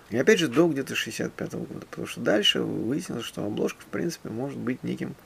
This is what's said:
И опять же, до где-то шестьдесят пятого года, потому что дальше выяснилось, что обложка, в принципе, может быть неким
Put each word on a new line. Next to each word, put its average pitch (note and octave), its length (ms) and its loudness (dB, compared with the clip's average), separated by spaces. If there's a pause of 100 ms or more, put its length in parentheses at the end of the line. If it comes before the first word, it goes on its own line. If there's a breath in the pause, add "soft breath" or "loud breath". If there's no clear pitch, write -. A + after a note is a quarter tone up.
И G#2 80 -2
опять F#3 220 8
же, E3 80 2
до D3 220 6
где-то C3+ 260 -2
шестьдесят - 380 -4
пятого - 320 -6
года, - 200 -10
потому - 220 -8
что - 140 -8
дальше G3 400 4
выяснилось, A#2 640 -2
что - 180 -8
обложка, - 380 -2
в - 60 -20
принципе, - 420 -4
может B2 280 -6
быть A#2 240 -4
неким - 340 -6 (100)